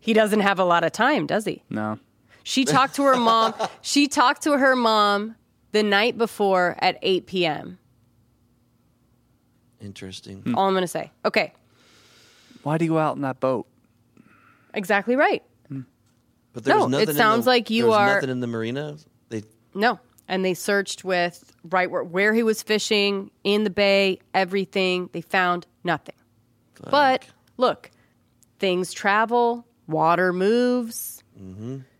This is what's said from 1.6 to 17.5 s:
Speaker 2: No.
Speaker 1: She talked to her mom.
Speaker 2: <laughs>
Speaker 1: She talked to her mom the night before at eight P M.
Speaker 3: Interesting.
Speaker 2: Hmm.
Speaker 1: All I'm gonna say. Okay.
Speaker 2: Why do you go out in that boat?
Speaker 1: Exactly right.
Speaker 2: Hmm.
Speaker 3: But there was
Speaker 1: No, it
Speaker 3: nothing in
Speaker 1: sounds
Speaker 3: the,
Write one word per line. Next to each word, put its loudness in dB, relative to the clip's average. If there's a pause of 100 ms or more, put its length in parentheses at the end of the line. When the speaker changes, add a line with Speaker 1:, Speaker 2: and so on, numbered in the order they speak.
Speaker 2:
No. -6 (440)
Speaker 1:
She -2
talked 2
to -2
her 4
mom. 2 (140)
Speaker 2:
<laughs> -14
Speaker 1:
She 0
talked 0
to 2
her 4
mom 2 (360)
the 2
night 0
before 0
at 0
eight -2
P -2
M. -8 (2000)
Speaker 3:
Interesting. -16
Speaker 2:
Hmm. -4
Speaker 1:
All 0
I'm 0
gonna -2
say. -10 (120)
Okay. -2 (1080)
Speaker 2:
Why -2
do 0
you -2
go 0
out 0
in -8
that -6
boat? -2 (1040)
Speaker 1:
Exactly -2
right. 0 (240)
Speaker 2:
Hmm. -12 (720)
Speaker 3:
But -12
there 4
was 4
Speaker 1:
No, 0
it 2
Speaker 3:
nothing 0
in -4
Speaker 1:
sounds 2
Speaker 3:
the, 4